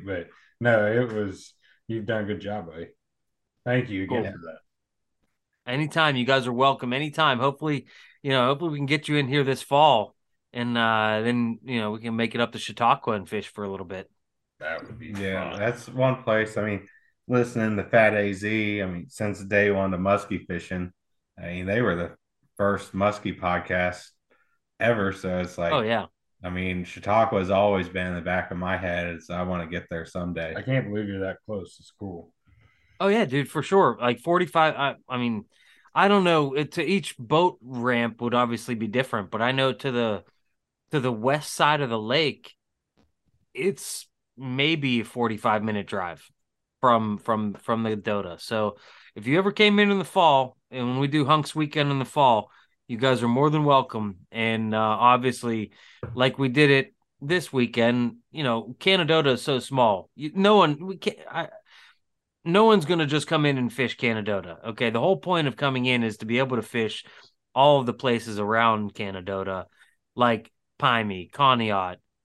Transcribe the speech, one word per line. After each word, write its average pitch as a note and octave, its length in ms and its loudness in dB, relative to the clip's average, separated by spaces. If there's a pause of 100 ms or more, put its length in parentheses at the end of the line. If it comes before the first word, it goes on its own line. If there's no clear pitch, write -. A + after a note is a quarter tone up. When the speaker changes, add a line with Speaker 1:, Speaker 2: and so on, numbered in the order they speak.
Speaker 1:
But F#2 220 -8 (340)
no, A2+ 280 4
it A#2 220 0
was. G#2 420 -8 (360)
You've A2 160 -6
done A2 180 -2
a G2+ 40 -8
good G2+ 140 -4
job, G2+ 260 -8
buddy. E2 200 -14 (760)
Thank B2 240 0
you F#2+ 140 -4
again A2+ 200 -2
Speaker 2:
Cool. F#2 100 -6
Speaker 1:
for F2 40 -16 (1300)
that. A#2+ 60 -6
Speaker 2:
Anytime, D3+ 440 2
you B2 100 0
guys C3 220 4
are B2 60 -2
welcome. C3 400 2
Anytime. D3 460 0
Hopefully, C#3+ 460 -2 (380)
you C#3 80 -2
know, B2+ 140 4
hopefully D3 260 0
we D3 60 -6
can C#3+ 80 -2
get D3 220 -2
you D3 100 0
in C#3+ 100 0
here C#3+ 160 2
this C3 180 0
fall, C#3+ 540 4 (380)
and, A#2+ 240 -2
uh, A2 460 2
then, A#2 400 0
you B2+ 160 -4
know, G#2+ 120 -4
we A2 80 -8
can A2+ 160 -6
make A2+ 200 -2
it A#2 60 0
up A#2 120 -2
to A2+ 60 -10
Chautauqua A#2 540 0
and G2 140 -6
fish G#2 220 -6
for G#2 140 -10
a G2 60 -6
little F#2+ 160 -8
bit. F#2 240 -12 (500)
Speaker 1:
That D#2 260 -8
would - 140 -18
be G#2 180 -14
Speaker 3:
Yeah, F#2+ 340 -4
Speaker 1:
fun. G2+ 80 -10
Speaker 3:
that's A#2+ 300 -4
one B2+ 340 0
place. A2 340 0
I G#2 80 -2
mean, G#2 220 -4 (400)
listening A#2 500 0
to F#2+ 80 -2
Fat A2 300 4
A G2+ 180 0
Z, G#2 480 -2
I G2 40 -2
mean, F2 240 -10
since G2+ 340 -6
day G2+ 280 2
one, F#2+ 200 0
the F2+ 60 -2
muskie G2 480 0
fishing, F2+ 460 -6 (500)
I F2 60 -12
mean, F2+ 200 -8
they G#2+ 140 0
were G2 140 0
the E2+ 200 -8 (420)
first G2+ 360 -2
Muskie G2 460 -2
podcast F2+ 720 -2 (680)
ever. G#2 340 0
So F#2 260 -4
it's F2 180 -6
like, E2+ 160 0
Speaker 2:
Oh, C3+ 80 2
yeah. A2 240 -2 (380)
Speaker 3:
I F2+ 60 -8
mean, F2+ 340 -4
Chautauqua's G2+ 680 0
always G2 400 2
been F2+ 180 -6
in F2+ 80 -6
the E2+ 60 -6
back F2+ 300 -4
of F2 60 -8
my F2+ 200 -4
head, F2 460 -6
so F2+ 100 -12
I F2 100 -4
wanna F2+ 240 -4
get E2+ 220 -8
there E2 160 -8
someday. E2+ 500 -8
Speaker 1:
I G2+ 60 -8
can't B2+ 260 -2
believe G#2 200 -6
you're G2 140 -6
that F#2+ 240 -6
close. G2 340 -10
It's - 180 -20
cool. F2+ 340 -14 (680)
Speaker 2:
Oh, F#3 80 0
yeah, G#3 180 2
dude, C#3 240 -2
for D3+ 140 -4
sure. E3 360 4
Like, A#2+ 200 0
forty-five, E3 560 2
I, C3 200 -2 (140)
I B2+ 80 -4
mean, A#2 280 -4 (500)
I F3+ 120 4
don't G3+ 160 4
know. D#3 300 2
It, D3 200 -4
to E3+ 100 -2
each E3+ 340 -2
boat D3+ 440 2
ramp A#2+ 600 -2
would A#2+ 140 -2
obviously A#2+ 400 -2
be A2 120 -6
different, A2 440 -2
but - 100 -4
I A#2+ 100 2
know C3+ 220 0
to C3+ 180 -6
the, A2+ 320 -2 (680)
to D#3 80 0
the B2+ 120 0
west B2+ 420 -2
side D3+ 280 2
of C3 80 -2
the A2+ 100 -2
lake, B2 560 -2 (960)
it's - 540 -6 (300)
maybe C3+ 640 0
a G#2+ 40 -6
forty-five A2 580 0
minute G#2+ 240 -4
drive F2+ 360 -8 (580)
from, A2 360 4
from, G#2+ 380 -2
from A2+ 260 -2
the A2 160 -2
Dota. F#2+ 420 -4
So G#2+ 380 -2 (380)
if G#2+ 100 -12
you C#3+ 140 2
ever G3 120 0
came G#3 280 4
in G#3 100 4
in G3+ 80 2
the F3+ 80 -2
fall, C#3 500 4 (140)
and B2+ 180 -4
when B2+ 120 -2
we C#3+ 80 0
do D3 180 2
Hunks D3 300 0
weekend D3+ 360 0
in C#3 60 0
the C3 80 -2
fall, A#2+ 460 2 (360)
you A#2+ 100 -6
guys B2+ 260 2
are A#2+ 40 2
more C3 220 4
than D3+ 160 2
welcome. A#2+ 520 2 (140)
And, A2+ 440 -2
uh, - 40 2
obviously, A#2 920 2 (420)
like B2+ 260 0
we C3+ 100 0
did C#3+ 200 4
it C3+ 240 2 (260)
this E3 320 -2
weekend, A#2+ 640 0 (140)
you D#3 120 -8
know, A#2 360 -4
Canadota D#3+ 540 4
is A#3+ 80 -2
so C#3+ 180 0
small. A#2 560 0
You, D3+ 200 -10
no G3 200 6
one, D#3+ 300 4
we F#3+ 120 -10
can't, - 200 -6 (120)
I, D#3+ 180 -6 (960)
no F3+ 200 6
one's G#3 200 6
gonna E3 220 2
just D3 200 -2
come D#3 180 2
in C#3+ 120 2
and B2 160 -2
fish C3 240 -2
Canadota. G2+ 680 -4
Okay, A2+ 220 -2
the A#2 120 -2
whole F3 160 2
point E3+ 300 0
of C3 100 -6
coming C3 280 0
in B2 180 2
is A2 140 -2
to - 80 -12
be A#2 140 0
able B2+ 180 0
to A2 40 -2
fish A2 420 -6 (500)
all C#3 280 6
of B2 60 -4
the A#2+ 60 -2
places A2+ 460 -2
around G#2+ 540 2
Canadota, F#2+ 720 -6 (500)
like A#2+ 340 0 (300)
Pymie, G#2+ 540 0
Conneaut. A2 600 2 (300)